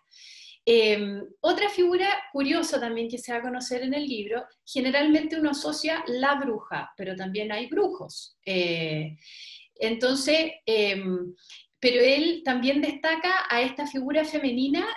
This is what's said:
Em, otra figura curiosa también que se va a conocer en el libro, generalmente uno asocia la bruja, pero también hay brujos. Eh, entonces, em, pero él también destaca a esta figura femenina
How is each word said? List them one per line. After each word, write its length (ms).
Em, 580
otra 280
figura 380
curiosa 480
también 300
que 80
se 140
va 80
a 20
conocer 400
en 120
el 140
libro, 380
generalmente 720
uno 120
asocia 560
la 280
bruja, 600
pero 200
también 360
hay 160
brujos. 760
Eh, 720
entonces, 760
em, 680
pero 220
él 440
también 360
destaca 680
a 120
esta 260
figura 380
femenina 600